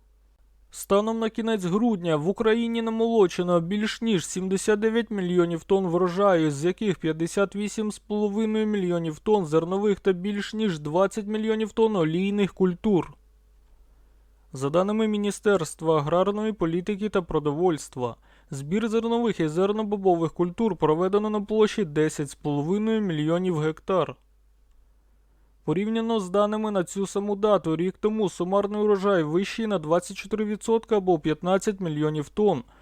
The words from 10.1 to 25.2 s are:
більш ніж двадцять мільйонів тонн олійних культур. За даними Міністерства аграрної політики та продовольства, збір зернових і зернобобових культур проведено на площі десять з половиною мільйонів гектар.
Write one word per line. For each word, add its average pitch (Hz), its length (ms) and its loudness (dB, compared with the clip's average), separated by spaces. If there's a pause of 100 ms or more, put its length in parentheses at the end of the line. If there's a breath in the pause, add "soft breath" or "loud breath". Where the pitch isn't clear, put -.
більш 202 420 -4
ніж 208 240 0
двадцять 185 480 0
мільйонів 214 460 -2
тонн 220 240 2
олійних 185 580 2
культур. 185 580 2 (1400)
За 139 180 -4
даними 208 380 0
Міністерства 196 880 0
аграрної 190 540 0
політики 185 560 -2
та 190 140 0
продовольства, 147 960 -2 (340 soft breath)
збір 160 380 -4
зернових 226 520 0
і 160 80 0
зернобобових 190 840 0
культур 180 440 -2
проведено 185 540 0
на 214 100 -2
площі 214 440 0
десять 156 460 -2
з - 40 -18
половиною 196 640 -2
мільйонів 170 580 0
гектар. 156 580 -2 (1500)